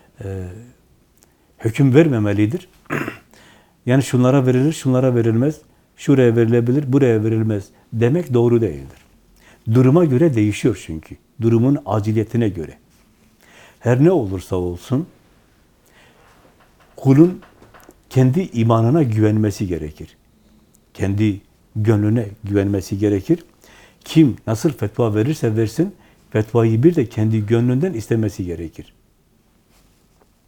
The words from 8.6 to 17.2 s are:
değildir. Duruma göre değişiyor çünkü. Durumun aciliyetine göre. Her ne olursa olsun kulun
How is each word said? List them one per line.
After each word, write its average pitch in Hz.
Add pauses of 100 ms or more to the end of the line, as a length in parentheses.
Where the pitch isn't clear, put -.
değildir. 69 (760)
Duruma 135
göre 139
değişiyor 107
çünkü. 78 (240)
Durumun 117
aciliyetine 107
göre. 82 (1000)
Her 123
ne 175
olursa 95
olsun 90 (1900)
kulun 156 (720)